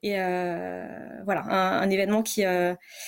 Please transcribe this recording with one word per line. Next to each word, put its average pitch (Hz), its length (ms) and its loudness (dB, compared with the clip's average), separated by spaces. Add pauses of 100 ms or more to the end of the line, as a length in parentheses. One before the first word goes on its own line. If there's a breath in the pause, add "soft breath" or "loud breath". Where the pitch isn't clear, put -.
Et, 202 160 0
euh, 180 680 -2 (360)
voilà, 185 220 0
un, 190 360 2
un 196 80 4
événement 196 320 4
qui, 214 240 0
euh, 180 300 2 (320 loud breath)